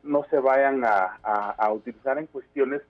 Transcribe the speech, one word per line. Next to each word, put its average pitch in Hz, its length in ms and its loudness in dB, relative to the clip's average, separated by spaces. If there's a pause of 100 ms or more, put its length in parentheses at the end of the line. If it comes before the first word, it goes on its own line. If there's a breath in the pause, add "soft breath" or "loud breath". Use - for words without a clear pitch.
no 143 260 0
se 151 80 2
vayan 135 460 2
a, 98 380 0
a, 104 280 -2
a 107 220 -2
utilizar 123 460 -6
en 156 80 -8
cuestiones 139 640 -4